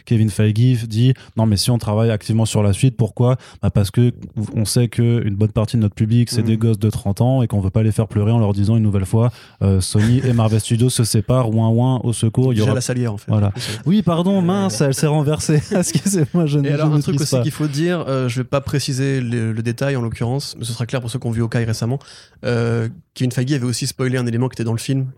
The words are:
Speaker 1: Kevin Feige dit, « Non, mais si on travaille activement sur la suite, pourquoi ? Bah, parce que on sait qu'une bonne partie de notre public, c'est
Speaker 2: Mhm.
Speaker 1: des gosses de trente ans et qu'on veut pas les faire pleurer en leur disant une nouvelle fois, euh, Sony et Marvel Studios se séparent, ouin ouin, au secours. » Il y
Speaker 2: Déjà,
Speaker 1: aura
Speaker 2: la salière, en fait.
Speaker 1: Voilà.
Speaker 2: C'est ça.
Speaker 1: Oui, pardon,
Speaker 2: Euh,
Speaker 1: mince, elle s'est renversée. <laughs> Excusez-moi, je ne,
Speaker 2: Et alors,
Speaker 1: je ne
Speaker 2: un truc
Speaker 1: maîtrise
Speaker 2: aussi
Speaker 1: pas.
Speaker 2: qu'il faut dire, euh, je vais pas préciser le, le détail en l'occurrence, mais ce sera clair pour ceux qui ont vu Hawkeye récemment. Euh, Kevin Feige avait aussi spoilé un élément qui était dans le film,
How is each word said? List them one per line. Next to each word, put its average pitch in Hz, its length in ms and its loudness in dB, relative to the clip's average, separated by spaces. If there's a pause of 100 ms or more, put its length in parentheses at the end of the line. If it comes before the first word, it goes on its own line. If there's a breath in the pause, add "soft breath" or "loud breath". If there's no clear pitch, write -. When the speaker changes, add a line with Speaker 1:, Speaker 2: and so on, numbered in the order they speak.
Speaker 1:
Kevin 110 240 2
Feige 113 580 2
dit, « 117 280 2 (240 loud breath)
Non, 113 80 4
mais 107 100 2
si - 140 0
on 117 80 2
travaille 113 320 0
activement 110 340 0
sur 107 180 0
la 101 120 4
suite, 131 240 2
pourquoi ? 120 380 2 (260 loud breath)
Bah, 101 80 2
parce 101 200 2
que 120 220 2 (420)
on 107 120 0
sait 123 220 2
qu'une 117 460 0
bonne 104 180 2
partie 113 260 0
de 110 40 2
notre 101 120 0
public, 117 360 2
c'est 117 120 0
Speaker 2:
Mhm. 104 40 -2
Speaker 1:
des 110 120 2
gosses 113 200 0
de 107 120 2
trente - 320 -2
ans 127 200 2
et 113 60 0
qu'on 104 120 -2
veut 95 100 -2
pas 110 120 2
les 110 100 2
faire 110 140 0
pleurer 107 260 0
en 120 60 4
leur 104 140 2
disant 101 240 2
une 113 60 2
nouvelle 98 240 0
fois, 117 260 0 (300 loud breath)
euh, 98 180 4
Sony 113 420 2
et 127 120 2
Marvel 110 260 2
Studios 120 300 2
se 123 140 0
séparent, 117 500 0
ouin 113 160 2
ouin, 123 340 2
au 117 80 -2
secours. » 127 400 0
Il 113 40 -2
y - 20 0
Speaker 2:
Déjà, 107 80 4
Speaker 1:
aura - 80 2
Speaker 2:
la 127 80 -2
salière, 123 320 -4
en - 20 -8
fait. - 140 -8
Speaker 1:
Voilà. 104 260 2
Speaker 2:
C'est 123 200 -8
ça. 113 100 -14
Speaker 1:
Oui, 196 160 2
pardon, 175 360 0
Speaker 2:
Euh, 185 40 2
Speaker 1:
mince, 190 400 0
elle 139 120 2
s'est - 120 -2
renversée. 151 600 0
<laughs> - 80 -8
Excusez-moi, 180 720 0
je 147 140 0
ne, 139 100 0
Speaker 2:
Et 151 40 0
alors, 156 160 0
Speaker 1:
je 151 40 0
ne 151 60 4
Speaker 2:
un - 20 0
truc - 140 -2
Speaker 1:
maîtrise 143 140 -2
Speaker 2:
aussi 135 80 0
Speaker 1:
pas. 123 60 2
Speaker 2:
qu'il 127 100 -2
faut 151 160 -4
dire, 160 380 -2
euh, 131 220 -2
je 120 120 -4
vais 123 40 -2
pas 139 160 -2
préciser 135 600 -2
le, 117 300 -2
le 110 100 -4
détail 131 340 -2
en 120 60 -4
l'occurrence, 120 560 -6
mais 120 60 -10
ce 117 100 -6
sera 120 100 -6
clair 123 160 -4
pour 120 100 -8
ceux 123 80 -6
qui - 80 -8
ont 117 40 -2
vu 113 120 -2
Hawkeye 117 220 -2
récemment. 113 340 -2 (460 loud breath)
Euh, 117 440 -2 (260)
Kevin 127 180 -2
Feige 131 200 -2
avait 127 120 -2
aussi 127 220 -4
spoilé 131 320 -4
un 123 80 -2
élément 117 220 0
qui - 80 -16
était 120 80 -4
dans 113 80 -2
le 117 60 -2
film, 135 280 -2 (120)